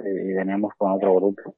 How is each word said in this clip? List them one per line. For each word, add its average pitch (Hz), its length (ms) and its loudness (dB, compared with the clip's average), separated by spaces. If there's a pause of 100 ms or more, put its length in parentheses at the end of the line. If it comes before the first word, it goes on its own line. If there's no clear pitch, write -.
(300)
y - 20 -2
veníamos 98 460 -2
con 98 140 2
otro 95 240 4
grupo. 98 420 0